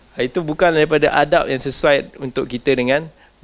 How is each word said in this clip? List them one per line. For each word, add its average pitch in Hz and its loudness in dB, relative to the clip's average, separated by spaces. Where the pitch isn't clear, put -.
Itu 127 -4
bukan 165 0
daripada 151 2
adab 147 2
yang 131 -4
sesuai 139 0
untuk 135 -6
kita 127 -2
dengan 131 0